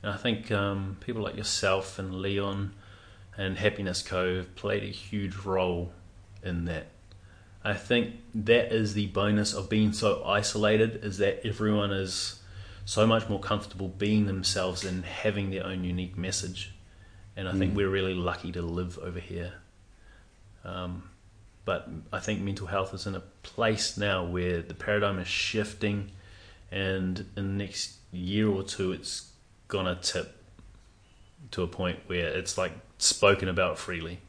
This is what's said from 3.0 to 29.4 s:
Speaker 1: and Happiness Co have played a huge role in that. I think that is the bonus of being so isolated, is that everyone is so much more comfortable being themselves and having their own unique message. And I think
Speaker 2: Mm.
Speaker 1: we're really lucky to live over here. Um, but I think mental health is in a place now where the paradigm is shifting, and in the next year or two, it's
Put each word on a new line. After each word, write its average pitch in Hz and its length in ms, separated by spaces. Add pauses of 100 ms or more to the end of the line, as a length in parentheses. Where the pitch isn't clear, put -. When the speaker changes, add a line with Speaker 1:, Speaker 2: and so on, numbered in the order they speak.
Speaker 1:
and 95 200
Happiness 98 440
Co 92 360
have 90 180
played 101 280
a 101 40
huge 98 500
role 92 540 (500)
in 87 240
that. 80 220 (760)
I 107 100
think 117 420 (180)
that 113 380
is 107 220
the 101 140
bonus 104 460
of 98 160
being 107 240
so 101 300
isolated, 107 800
is 95 160
that 98 260
everyone 104 460
is 95 480 (460)
so 107 200
much 110 240
more 101 100
comfortable 98 500
being 104 360
themselves 92 600
and 92 200
having 98 460
their 92 140
own 92 180
unique 90 340
message. 90 560 (640)
And 95 120
I 90 60
think 95 200
Speaker 2:
Mm. - 20
Speaker 1:
we're 101 140
really 95 260
lucky 90 380
to 90 80
live 87 380
over 87 200
here. 87 340 (1120)
Um, 90 400 (600)
but 90 240 (240)
I 92 80
think 101 220
mental 98 260
health 95 260
is 95 120
in 98 100
a 92 40 (240)
place - 540
now 98 280
where 90 360
the - 120
paradigm 101 460
is 90 80
shifting, 104 840 (600)
and 95 480 (160)
in 98 220
the 101 80
next - 280 (180)
year 95 360
or 98 160
two, 92 280
it's - 400 (360)